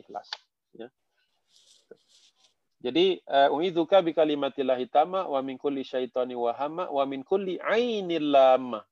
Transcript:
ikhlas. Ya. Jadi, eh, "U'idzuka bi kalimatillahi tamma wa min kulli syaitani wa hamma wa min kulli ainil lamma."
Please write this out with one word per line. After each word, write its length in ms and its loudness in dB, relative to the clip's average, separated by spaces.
ikhlas. 240 -16
Ya. 160 -16
Jadi, 420 0
eh, 320 4
"U'idzuka 540 2
bi 80 -2
kalimatillahi 800 0
tamma 340 0
wa 140 -4
min 160 -8
kulli 240 -4
syaitani 560 -4
wa 180 -2
hamma 380 -6
wa 160 0
min 160 -8
kulli 340 -2
ainil 720 -2
lamma." 600 4